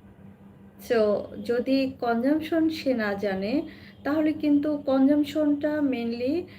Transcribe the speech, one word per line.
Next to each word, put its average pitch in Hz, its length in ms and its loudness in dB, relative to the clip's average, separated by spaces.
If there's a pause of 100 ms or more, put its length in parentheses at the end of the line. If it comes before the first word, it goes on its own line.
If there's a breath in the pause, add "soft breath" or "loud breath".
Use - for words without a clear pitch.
(880)
So, 247 60 2 (500)
যদি 262 540 0
কনজাম্পশন 302 680 2
সে 277 240 -2
না 214 200 -2
জানে, 202 480 -2 (420 loud breath)
তাহলে 311 300 0
কিন্তু 294 440 2
কনজাম্পশনটা 294 1040 2
mainly, 247 600 -2 (180 loud breath)